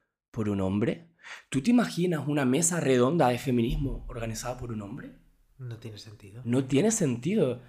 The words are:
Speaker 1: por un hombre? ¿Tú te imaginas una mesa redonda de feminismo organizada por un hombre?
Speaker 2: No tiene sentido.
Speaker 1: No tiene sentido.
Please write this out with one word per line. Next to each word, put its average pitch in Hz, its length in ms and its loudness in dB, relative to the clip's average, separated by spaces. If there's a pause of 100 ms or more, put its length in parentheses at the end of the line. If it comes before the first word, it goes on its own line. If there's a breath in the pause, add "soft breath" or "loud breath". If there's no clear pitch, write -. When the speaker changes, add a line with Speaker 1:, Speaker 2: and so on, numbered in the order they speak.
(300)
Speaker 1:
por 107 180 -4
un 98 140 0
hombre? 104 480 0 (400 loud breath)
¿Tú 135 100 0
te 220 100 0
imaginas 170 560 2
una 143 200 2
mesa 165 340 2
redonda 131 480 4
de 123 80 2
feminismo 131 720 0
organizada 120 480 -8
por 123 160 -10
un 110 80 -6
hombre? 113 300 -12 (480)
Speaker 2:
No 120 180 -10
tiene 107 220 -14
sentido. 107 480 -20
Speaker 1:
No 127 180 2
tiene 143 260 4
sentido. 151 800 0